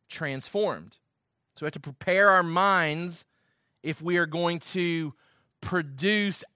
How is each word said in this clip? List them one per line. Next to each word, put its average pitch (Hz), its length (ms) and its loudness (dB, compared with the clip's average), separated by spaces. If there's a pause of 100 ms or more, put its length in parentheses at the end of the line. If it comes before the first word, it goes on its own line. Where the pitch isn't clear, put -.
transformed. 139 880 -6 (580)
So - 80 -10
we 151 40 -4
have 156 60 -4
to 156 60 -12
prepare 185 500 2
our 185 140 8
minds 170 800 0 (580)
if 156 180 -6
we 175 140 0
are 170 120 2
going 170 320 -2
to 165 540 -2 (460)
produce 180 840 -2 (120)